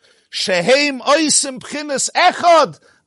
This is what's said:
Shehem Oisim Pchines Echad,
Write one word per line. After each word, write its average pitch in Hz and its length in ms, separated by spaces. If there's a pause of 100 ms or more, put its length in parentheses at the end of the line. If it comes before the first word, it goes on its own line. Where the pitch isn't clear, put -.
(320)
Shehem 247 720
Oisim 277 580
Pchines 294 560
Echad, 294 640 (280)